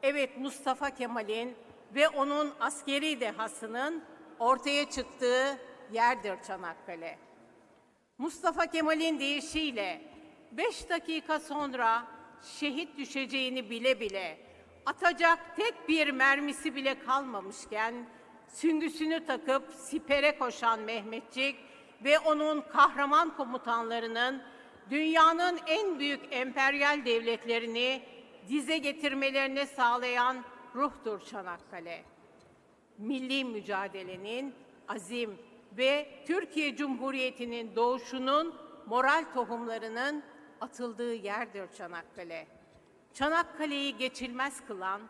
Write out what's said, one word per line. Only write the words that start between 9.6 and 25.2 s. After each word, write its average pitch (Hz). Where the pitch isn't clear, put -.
beş 330
dakika 320
sonra 254
şehit 294
düşeceğini 262
bile 247
bile, 190
atacak 330
tek 359
bir 302
mermisi 277
bile 269
kalmamışken 226
süngüsünü 320
takıp 269
sipere 294
koşan 233
Mehmetçik 220
ve 294
onun 302
kahraman 294
komutanlarının 233
dünyanın 320